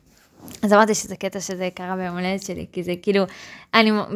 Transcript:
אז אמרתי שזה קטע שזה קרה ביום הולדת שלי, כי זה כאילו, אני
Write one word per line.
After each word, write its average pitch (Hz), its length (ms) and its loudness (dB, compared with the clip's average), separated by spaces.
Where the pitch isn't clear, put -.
אז 208 100 4
אמרתי 214 220 8
שזה - 200 -6
קטע 190 240 -6
שזה 185 360 -6
קרה 185 200 -8
ביום 180 220 -6
הולדת 185 260 -2
שלי, 180 280 -8
כי 180 120 -6
זה 180 180 -4
כאילו, 196 220 2
אני 220 180 6